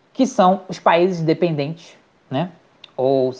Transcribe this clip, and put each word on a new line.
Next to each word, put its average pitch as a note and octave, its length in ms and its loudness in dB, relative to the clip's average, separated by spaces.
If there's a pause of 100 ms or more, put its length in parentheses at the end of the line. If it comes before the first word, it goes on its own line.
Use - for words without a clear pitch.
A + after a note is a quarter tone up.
(120)
que C4 120 0
são G3 440 2
os F3 100 -12
países F3 420 2
dependentes, D#3+ 800 -4 (300)
né, E3+ 200 -4 (460)
ou, C3 440 0